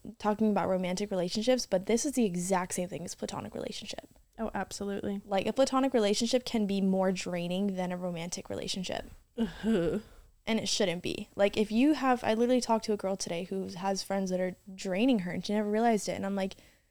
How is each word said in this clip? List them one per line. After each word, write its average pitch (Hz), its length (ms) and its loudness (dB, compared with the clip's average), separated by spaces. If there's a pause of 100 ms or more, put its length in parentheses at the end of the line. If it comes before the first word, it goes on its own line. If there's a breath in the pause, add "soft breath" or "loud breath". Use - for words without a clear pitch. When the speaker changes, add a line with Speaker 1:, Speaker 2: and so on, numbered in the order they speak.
(200)
Speaker 1:
talking 214 300 2
about 190 180 2
romantic 185 440 0
relationships, 214 540 2
but 190 200 0
this 226 200 2
is 277 80 -2
the 240 120 4
exact 180 480 0
same 180 160 -2
thing 170 160 -8
as - 100 -10
platonic - 380 -8
relationship. - 560 -10 (300)
Speaker 2:
Oh, 226 160 -4
absolutely. 202 720 -4
Speaker 1:
Like, 196 200 0
a 220 80 0
platonic 262 400 4
relationship 233 500 2
can 214 220 0
be 196 160 0
more 190 300 4
draining 180 640 -2
than 180 160 -2
a 180 60 -4
romantic 175 520 -6
relationship. - 560 -6 (320)
Speaker 2:
Uh-huh. 202 600 0 (460 soft breath)
Speaker 1:
And 220 140 0
it 180 80 -2
shouldn't 180 340 0
be. - 340 -6
Like, 202 200 4
if 214 160 0
you 262 220 6
have, 262 300 2
I 220 100 2
literally 240 280 4
talked 226 240 0
to 214 80 0
a 208 40 0
girl 196 180 -2
today 175 300 -6
who 190 320 -6
has 190 260 -2
friends 196 260 -2
that 180 120 0
are 185 140 -2 (200)
draining 202 440 2
her, 175 120 -4
and 180 140 -6
she 208 80 -2
never 208 160 0
realized 214 400 2
it. - 40 -2
And 196 120 -4
I'm 196 100 -2
like, 190 200 -2 (360 soft breath)